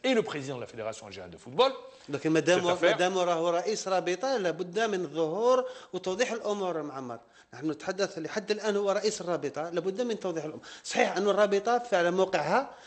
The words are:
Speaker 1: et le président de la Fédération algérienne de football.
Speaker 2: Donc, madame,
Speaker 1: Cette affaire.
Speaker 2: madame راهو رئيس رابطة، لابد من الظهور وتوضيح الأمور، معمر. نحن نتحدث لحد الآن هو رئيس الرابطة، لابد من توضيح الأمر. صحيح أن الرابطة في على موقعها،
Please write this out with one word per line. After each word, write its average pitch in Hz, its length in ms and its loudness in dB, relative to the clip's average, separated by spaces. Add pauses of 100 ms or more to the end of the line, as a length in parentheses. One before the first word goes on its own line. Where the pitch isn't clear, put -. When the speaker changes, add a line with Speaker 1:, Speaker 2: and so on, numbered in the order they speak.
Speaker 1:
et 262 100 2
le 226 80 4
président 139 340 -6
de 123 60 -8
la 107 60 -10
Fédération 110 380 -8
algérienne 95 260 -14
de 85 60 -18
football. 214 340 2 (360)
Speaker 2:
Donc, 143 180 -6
madame, 160 360 4
Speaker 1:
Cette 175 80 2
affaire. 175 280 4
Speaker 2:
madame 185 200 2
راهو 175 320 2
رئيس 190 380 -2
رابطة، 185 500 0
لابد 175 420 -2
من 208 220 0
الظهور 175 640 2 (280)
وتوضيح 185 380 -2
الأمور، 202 500 -2
معمر. 131 380 -8 (340)
نحن 147 180 -4
نتحدث 190 480 -4
لحد 180 320 -6
الآن 208 260 0
هو 202 140 2
رئيس 208 300 0
الرابطة، 160 480 -4
لابد 185 320 -2
من 226 180 -2
توضيح 160 260 -4
الأمر. 156 160 -10 (220)
صحيح 208 340 0
أن 202 120 2
الرابطة 202 500 4
في 240 160 0
على 175 160 4
موقعها، 185 640 2 (100)